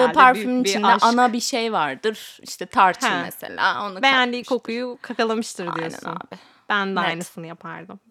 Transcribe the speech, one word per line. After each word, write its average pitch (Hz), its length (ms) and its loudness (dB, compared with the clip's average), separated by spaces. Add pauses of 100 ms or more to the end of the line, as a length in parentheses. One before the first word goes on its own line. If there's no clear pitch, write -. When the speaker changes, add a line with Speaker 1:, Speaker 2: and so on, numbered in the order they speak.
Speaker 1:
herhalde 254 120 2
Speaker 2:
parfümün 254 400 6
Speaker 1:
büyük 254 120 0
bir 196 40 0
Speaker 2:
içinde 202 180 0
Speaker 1:
aşk. 214 180 4
Speaker 2:
ana 240 280 4
bir 240 60 -2
şey 226 340 -4
vardır. 165 680 -4
İşte - 240 -12
tarçın 196 420 4
Speaker 1:
He. 180 140 0
Speaker 2:
mesela, 175 680 -4
onu 190 140 -10
Speaker 1:
Beğendiği 247 420 2
Speaker 2:
katmıştır. 254 120 -4
Speaker 1:
kokuyu 247 460 -6
kakalamıştır 220 680 -4
Speaker 2:
Aynen - 120 -6
Speaker 1:
diyorsun. - 300 -10
Speaker 2:
abi. - 300 -12 (300)
Speaker 1:
Ben 196 260 -2
de 180 60 -2
Speaker 2:
Net. 170 60 0
Speaker 1:
aynısını 165 400 -8
yapardım. 170 520 -16 (120)